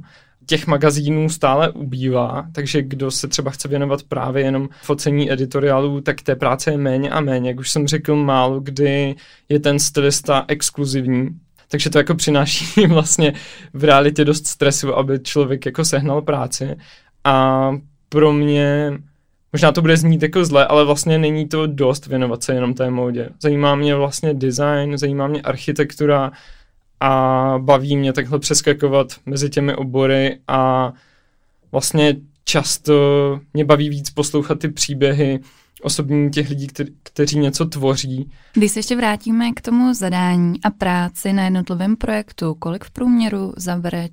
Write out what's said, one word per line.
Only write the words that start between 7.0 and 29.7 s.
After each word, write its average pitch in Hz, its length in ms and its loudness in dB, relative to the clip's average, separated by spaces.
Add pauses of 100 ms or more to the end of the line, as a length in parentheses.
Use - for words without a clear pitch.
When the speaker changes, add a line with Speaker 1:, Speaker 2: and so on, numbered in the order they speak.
Speaker 1:
a 160 100 -2
méně. 127 300 -2
Jak 123 80 -6
už 131 120 -8
jsem 147 160 0
řekl, 151 300 0
málo 135 440 2
kdy 139 540 0 (340)
je 147 120 2
ten 143 180 2
stylista 139 720 0
exkluzivní, 131 800 -2 (400)
takže 170 220 -2
to 160 80 4
jako 147 160 2
přináší 151 720 2
<laughs> - 0 -
vlastně 160 460 4 (400)
v 139 120 -4
realitě 147 400 6
dost 151 220 0
stresu, 139 480 0
aby 135 240 0
člověk 131 480 -2
jako 139 180 -2
sehnal 147 380 0
práci. 139 540 -4 (480)
A 131 460 2 (380)
pro 151 240 4
mě, 147 680 0 (540)
možná 156 200 4
to 175 100 0
bude 160 140 6
znít 160 260 2
jako 170 220 2
zle, 139 220 4
ale 147 180 6
vlastně 147 340 2
není 156 300 0
to 156 180 -2
dost 143 400 0
věnovat 127 360 -4
se 135 120 -2
jenom 123 200 -2
té 127 160 -2
módě. 123 380 -4 (140)
Zajímá 143 320 2
mě 143 200 0
vlastně 139 400 -2
design, 143 640 -2
zajímá 139 280 -2
mě 147 160 -4
architektura 143 920 -2 (680)
a 131 580 2
baví 139 380 2
mě 139 160 0
takhle 143 260 -4
přeskakovat 143 680 0 (200)
mezi 139 240 -4
těmi 143 240 -2